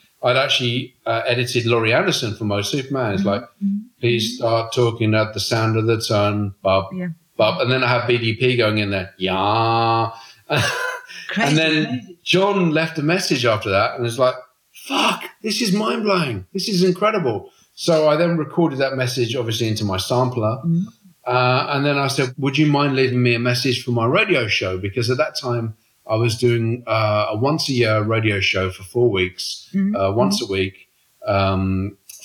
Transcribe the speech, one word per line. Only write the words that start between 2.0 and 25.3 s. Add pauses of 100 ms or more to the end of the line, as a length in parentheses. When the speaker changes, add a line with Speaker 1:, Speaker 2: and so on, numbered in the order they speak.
Speaker 1:
from
Oh
Superman.
It's
Speaker 2:
Mm-hmm.
Speaker 1:
like,
Speaker 2:
Mm-hmm. (240)
Speaker 1:
"Please
start
talking
at
the
sound
of
the
turn,
bub,
Speaker 2:
Yeah. (300)
Speaker 1:
bub."
And
then
I
have
B
D
P
going
in
there,
"Yeah." (380)
<laughs> (800)
Speaker 2:
Crazy,
Speaker 1:
And
then
Speaker 2:
amazing.
Speaker 1:
John
left
a
message
after
that
and
was
like, (380)
"Fuck, (180)
this
is
mind
blowing.
This
is
incredible." (240)
So
I
then
recorded
that
message,
obviously,
into
my
sampler.
Speaker 2:
Mm-hmm. (440)
Speaker 1:
Uh,
and
then
I
said,
"Would
you
mind
leaving
me
a
message
for
my
radio
show?"
Because
at
that